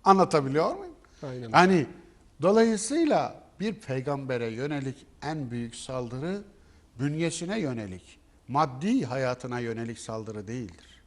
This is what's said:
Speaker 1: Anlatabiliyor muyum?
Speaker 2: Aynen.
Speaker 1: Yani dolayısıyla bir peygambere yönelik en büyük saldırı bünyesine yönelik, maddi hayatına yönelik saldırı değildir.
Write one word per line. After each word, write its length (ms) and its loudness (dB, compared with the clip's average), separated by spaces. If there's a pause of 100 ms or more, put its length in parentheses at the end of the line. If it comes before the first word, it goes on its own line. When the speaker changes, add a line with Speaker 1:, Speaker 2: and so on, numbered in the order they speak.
Speaker 1:
Anlatabiliyor 720 4
muyum? 180 -14 (280)
Speaker 2:
Aynen. 280 -10
Speaker 1:
Yani 360 6 (560)
dolayısıyla 1000 2 (180)
bir 140 -2
peygambere 760 -4
yönelik 560 -6 (160)
en 280 -6
büyük 260 -6
saldırı 680 -6 (580)
bünyesine 600 -2
yönelik, 580 -6 (300)
maddi 560 0
hayatına 560 -4
yönelik 380 -6
saldırı 500 -8
değildir. 580 -12